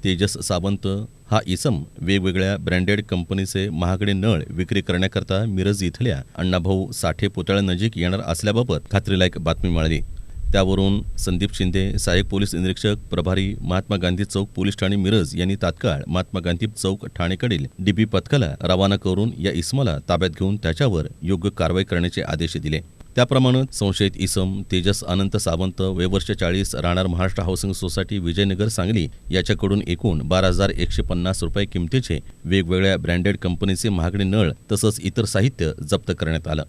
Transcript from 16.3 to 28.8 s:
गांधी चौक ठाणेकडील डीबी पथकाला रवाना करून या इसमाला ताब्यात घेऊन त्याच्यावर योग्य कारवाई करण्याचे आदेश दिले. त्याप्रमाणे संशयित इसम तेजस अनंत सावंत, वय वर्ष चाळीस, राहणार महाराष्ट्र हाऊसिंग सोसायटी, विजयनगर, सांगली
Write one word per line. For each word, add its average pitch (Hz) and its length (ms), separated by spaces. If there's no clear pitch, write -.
गांधी 87 280
चौक 95 300
ठाणेकडील 90 580
डीबी 98 260
पथकाला 95 560
रवाना 95 340
करून 98 440
या 87 120
इसमाला 92 460
ताब्यात 87 220
घेऊन 98 240
त्याच्यावर 82 520
योग्य 90 360
कारवाई 87 260
करण्याचे 87 380
आदेश 80 360
दिले. 76 240
त्याप्रमाणे 127 460
संशयित 98 440
इसम 95 460
तेजस 92 320
अनंत 95 340
सावंत, 92 440
वय 95 240
वर्ष 92 260
चाळीस, 95 440
राहणार 87 320
महाराष्ट्र 90 360
हाऊसिंग 95 300
सोसायटी, 95 460
विजयनगर, 95 480
सांगली 95 400